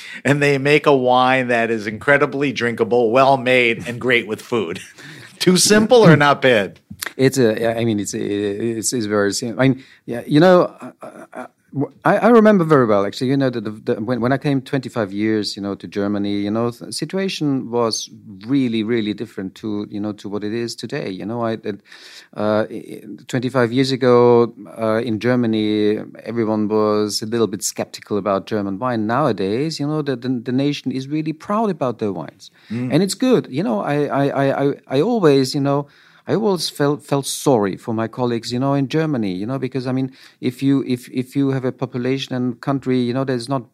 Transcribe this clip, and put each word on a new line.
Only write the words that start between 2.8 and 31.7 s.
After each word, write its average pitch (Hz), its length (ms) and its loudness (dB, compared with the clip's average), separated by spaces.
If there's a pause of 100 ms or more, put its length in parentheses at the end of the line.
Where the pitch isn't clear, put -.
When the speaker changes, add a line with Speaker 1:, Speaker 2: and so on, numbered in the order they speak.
Speaker 1:
well 135 280 4
made, 120 500 2
and 120 120 -8
great 120 260 0
with 107 160 -8
food. 92 360 -4 (320)
<laughs> - 280 -20
Too 185 180 4
simple 214 480 6
or 160 120 8
not 143 260 4
bad? 107 360 2 (380)
Speaker 2:
It's 135 220 2
a, 113 400 2
I 113 60 -2
mean, 110 140 0
it's 101 160 -6
a, 110 60 -6
it's, 104 720 -4
it's 117 140 -2
very 101 260 0
simple. 113 280 -4
I 131 80 6
mean, 131 160 0 (220)
yeah, 120 200 -8
you 147 120 2
know, 180 240 8 (180)
uh, 127 120 -16 (100)
uh, - 300 -18
uh, 127 140 -14 (280)
Wh-, 139 180 -4 (120)
I, 185 140 2
I 196 100 4
remember 214 360 8
very 143 220 4
well, 101 200 4
actually, 123 220 -4
you 139 80 2
know, 135 140 2
the, 117 100 -4
the, 107 100 -6
the, 110 300 -4
when, 117 200 -4
when 123 120 0
I 135 60 0
came 139 240 0
twenty-five 120 500 -4
years, 104 440 -2
you 101 60 -10
know, 101 120 -6
to 92 140 -12
Germany, 101 520 -4
you 101 100 -4
know, 117 200 -2
the 98 220 -14
situation 156 800 -4
was 117 400 -2 (360)
really, 120 360 0
really 107 320 -2
different 101 420 -12
to, 104 340 -6
you 104 100 -8
know, 107 120 -6
to 101 160 -14
what 101 160 -8
it 104 80 -6
is 117 220 -6
today. 123 360 -8
You 92 160 -10
know, 117 160 -6
I, 113 100 -2
it, 107 280 -8 (560)
uh, 107 340 0
i-, 117 40 -12
i-, - 280 -14 (240)
twenty-five 123 460 0
years 131 180 2
ago, 120 640 4 (240)
uh, 113 260 0
in 107 160 -2
Germany, 107 800 2 (260)
everyone 110 440 -2
was 107 540 0
a 110 40 -6
little 113 200 0
bit 95 160 -4
skeptical - 560 -6
about 98 280 -2
German 98 320 -4
wine. 117 280 -4
Nowadays, 120 760 -2
you 143 60 -4
know, 156 160 -2
the, 139 140 -4
the, 120 120 -8
the 123 240 -4
nation 139 400 -2
is 131 160 -8
really 156 240 -4
proud 208 380 -4